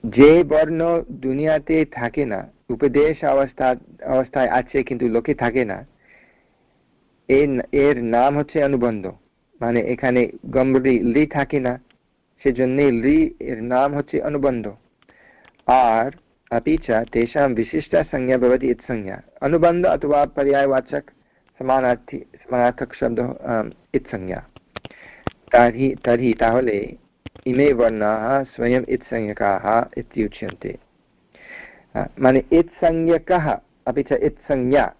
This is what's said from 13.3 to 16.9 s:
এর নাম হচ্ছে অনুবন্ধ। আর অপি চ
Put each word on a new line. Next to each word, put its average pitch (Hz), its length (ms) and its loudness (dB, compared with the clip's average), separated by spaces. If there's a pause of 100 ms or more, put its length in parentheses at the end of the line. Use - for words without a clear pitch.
এর 117 240 -8
নাম 127 320 0
হচ্ছে 143 260 -4
অনুবন্ধ। 135 440 -2 (1040)
আর 123 440 2 (400)
অপি 147 260 0
চ - 140 -4 (200)